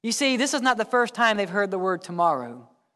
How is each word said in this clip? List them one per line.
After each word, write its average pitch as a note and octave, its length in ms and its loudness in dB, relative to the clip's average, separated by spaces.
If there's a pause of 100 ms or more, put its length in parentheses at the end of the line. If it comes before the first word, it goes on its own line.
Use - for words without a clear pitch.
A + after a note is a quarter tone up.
You A3+ 80 -4
see, C4+ 240 0
this C#4 180 0
is C#4 80 0
not B3+ 140 2
the G#3+ 100 -2
first A#3+ 280 0
time A3+ 240 2
they've G3 120 -2
heard G3 220 -2
the F#3+ 80 -2
word F3+ 220 -2
tomorrow. B2+ 680 -2 (280)